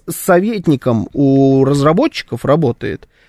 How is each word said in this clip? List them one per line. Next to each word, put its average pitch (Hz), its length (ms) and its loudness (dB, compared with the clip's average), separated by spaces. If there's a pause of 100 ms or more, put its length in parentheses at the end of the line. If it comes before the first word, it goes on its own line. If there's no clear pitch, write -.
советником 170 1080 -2
у 135 520 2
разработчиков 143 800 -2
работает. 131 640 -2 (220)